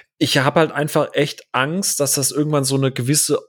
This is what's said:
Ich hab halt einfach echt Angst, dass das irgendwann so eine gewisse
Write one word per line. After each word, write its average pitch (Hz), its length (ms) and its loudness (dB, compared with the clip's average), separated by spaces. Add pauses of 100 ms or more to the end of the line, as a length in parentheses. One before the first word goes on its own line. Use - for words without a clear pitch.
(200)
Ich - 180 0
hab 139 180 2
halt 160 160 4
einfach 147 420 0
echt - 400 -2
Angst, 156 460 -2
dass 139 140 0
das 135 180 -2
irgendwann 147 340 0
so 135 100 0
eine 135 160 2
gewisse 135 580 0